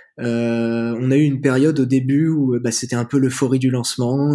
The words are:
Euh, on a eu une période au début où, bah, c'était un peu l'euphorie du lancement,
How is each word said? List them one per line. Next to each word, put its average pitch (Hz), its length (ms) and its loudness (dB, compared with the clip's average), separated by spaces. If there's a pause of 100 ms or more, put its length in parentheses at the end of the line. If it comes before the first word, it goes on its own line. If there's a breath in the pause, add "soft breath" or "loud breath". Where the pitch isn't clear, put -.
(200 loud breath)
Euh, 117 800 -2
on 131 100 0
a 135 60 4
eu 151 60 4
une 143 180 0
période 139 400 2
au 127 60 2
début 135 420 0
où, 131 320 0
bah, 120 100 -4
c'était 123 260 -4
un 120 100 -2
peu 143 120 0
l'euphorie 131 400 0
du 127 120 0
lancement, 131 640 0